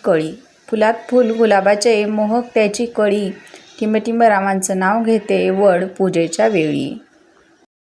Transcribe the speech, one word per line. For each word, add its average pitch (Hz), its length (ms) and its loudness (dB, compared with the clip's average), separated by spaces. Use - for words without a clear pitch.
कळी. 160 280 0
फुलात 220 260 0
फूल 247 200 2
गुलाबाचे, 208 760 2
मोहक 214 400 -2
त्याची 220 320 0
कळी. 208 440 -2
टिंबटिंब 220 420 0
रामांचं 196 560 0
नाव 202 240 0
घेते 202 480 0
वड 190 340 2
पूजेच्या 180 500 0
वेळी. 156 500 -2